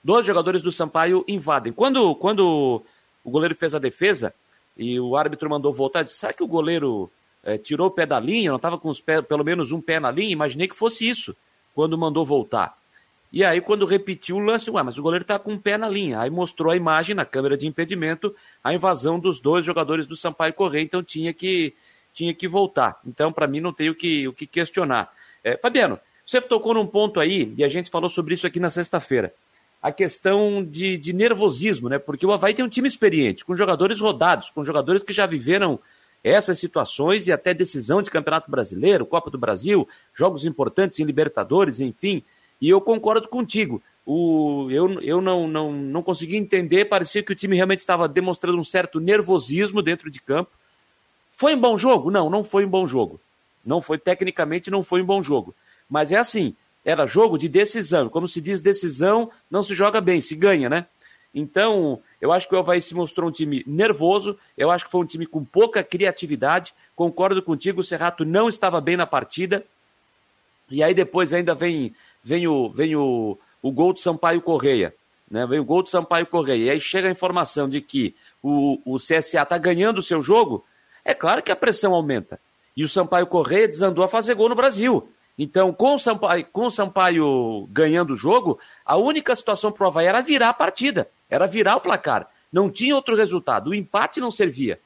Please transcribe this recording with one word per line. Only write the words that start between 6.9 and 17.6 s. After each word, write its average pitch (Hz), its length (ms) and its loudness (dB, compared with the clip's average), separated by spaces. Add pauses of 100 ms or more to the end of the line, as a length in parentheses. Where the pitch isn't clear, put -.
eh, 107 140 -4
tirou 151 300 -2
o - 20 2
pé 175 160 -2
da 139 120 0
linha? 170 320 0
Não 131 80 -2
tava 170 200 -4
com 160 100 -8
os 139 100 -6
pés, 160 280 0
pelo 147 180 -2
menos 156 280 -2
um 165 80 -6
pé 160 200 -2
na 131 100 0
linha? 190 220 -2
Imaginei 151 340 -2
que - 80 -12
fosse 226 320 -2
isso, - 300 -6 (380)
quando 160 240 0
mandou 160 260 0
voltar. 117 540 -2 (520)
E 185 140 0
aí, 175 160 2
quando 202 240 0
repetiu 190 520 -2
o 202 40 -2
lance, 226 300 -2
ué, 196 120 0
mas 120 140 -6
o 143 60 -10
goleiro 170 220 -2
tá 202 140 -2
com 208 140 -8
um 202 60 -8
pé 208 180 -2
na 220 120 -4
linha. 190 300 -4
Aí 123 120 -2
mostrou 165 420 -2
a 180 40 2
imagem 165 380 2
na 170 120 -2
câmera 135 280 0
de 143 120 -4